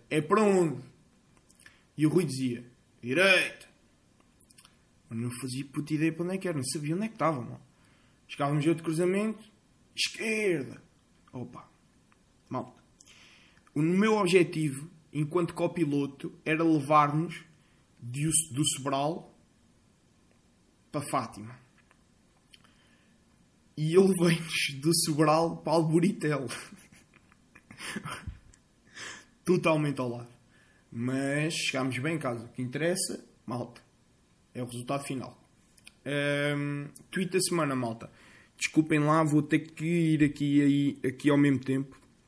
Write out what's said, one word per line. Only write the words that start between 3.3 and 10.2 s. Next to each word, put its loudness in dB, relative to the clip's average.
Mas -8
não -6
fazia -8
puta -6
ideia 2
para -6
onde -4
é -6
que -6
era, -2
não -2
sabia -4
onde -2
é -6
que -12
estava, 0
mal. -12
Chegávamos -2
a 4
outro -2
cruzamento, -2
"Esquerda." -4